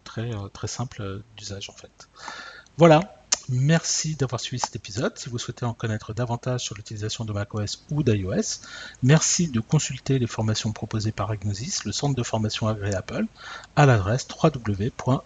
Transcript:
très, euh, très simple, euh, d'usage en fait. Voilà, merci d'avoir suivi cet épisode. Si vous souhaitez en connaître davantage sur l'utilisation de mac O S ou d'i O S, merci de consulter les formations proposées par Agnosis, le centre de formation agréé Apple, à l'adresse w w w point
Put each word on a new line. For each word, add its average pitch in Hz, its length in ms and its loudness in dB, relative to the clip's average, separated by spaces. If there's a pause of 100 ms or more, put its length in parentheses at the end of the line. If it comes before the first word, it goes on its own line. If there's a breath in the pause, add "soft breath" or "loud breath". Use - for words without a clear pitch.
très, 113 280 -6
euh, 98 160 -6
très - 200 -8
simple, - 340 -8
euh, 98 220 -8 (120)
d'usage 104 340 -12
en - 40 -20
fait. - 340 -20 (680 loud breath)
Voilà, 165 480 8 (240)
merci 156 680 2
d'avoir 127 240 -2
suivi - 200 -6
cet - 160 -2
épisode. 131 400 -4
Si - 120 -12
vous 117 100 -6
souhaitez - 260 -8
en 117 100 -2
connaître 110 380 -6
davantage 120 500 -4
sur - 120 -8
l'utilisation 107 500 -8
de 110 80 -4
mac 101 220 -4
O 107 60 -2
S - 300 -6
ou 151 120 0
d'i 104 220 4
O 92 80 -4
S, - 300 -2 (400 loud breath)
merci 160 460 6
de 113 120 0
consulter 135 580 0
les 120 80 2
formations 110 460 -2
proposées 107 400 -4
par 104 180 -4
Agnosis, 104 540 -4
le 101 80 -4
centre 143 220 0
de 123 80 -2
formation 110 440 -2
agréé 101 280 0
Apple, 208 320 -4 (500 loud breath)
à 147 100 10
l'adresse 113 400 4
w - 240 2
w 113 240 -2
w 101 160 -2
point - 360 -2